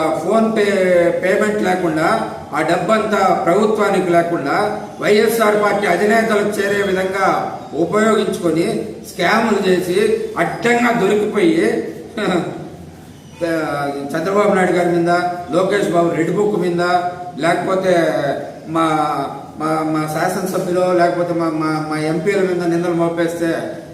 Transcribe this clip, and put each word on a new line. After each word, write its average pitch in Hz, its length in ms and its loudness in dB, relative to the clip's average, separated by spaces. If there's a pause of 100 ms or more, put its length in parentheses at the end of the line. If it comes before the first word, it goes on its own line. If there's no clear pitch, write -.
(260)
PhonePe 220 400 2 (440)
పేమెంట్ 208 540 0
లేకుండా, 185 720 0 (200)
ఆ 151 80 -2
డబ్బంతా 185 840 2
ప్రభుత్వానికి 196 640 2
లేకుండా, 170 720 0 (180)
వైఎస్ఆర్ 208 640 2
పార్టీ 202 240 0
అధినేతలకు 208 720 2
చేరే 202 220 0
విధంగా 190 800 -2 (140)
ఉపయోగించుకొని 185 1160 0 (240)
స్కాములు 196 560 2
చేసి 190 500 2 (180)
అడ్డంగా 233 640 0
దొరికిపోయి 202 920 2 (240)
<laughs> 185 480 -2 (1500)
చంద్రబాబు 196 360 2
నాయుడు 180 180 2
గారి 170 180 2
మీద, 170 200 2 (460)
లోకేష్ 190 340 2
బాబు 170 260 2
రెడ్ 165 200 0
బుక్ 208 240 0
మీద, 175 220 0 (580)
లేకపోతే 175 760 2 (540)
మా, 165 180 0 (720)
మా, 151 80 -6
మా 156 480 -2
శాసనసభ్యులు, 180 840 0
లేకపోతే 175 360 2
మా, 165 160 0
మా, 156 400 -2
మా 151 100 -4
ఎంపీల 165 400 0
మీద 180 240 0
నిందలు 170 300 0
మోపేస్తే, 165 880 -2 (140)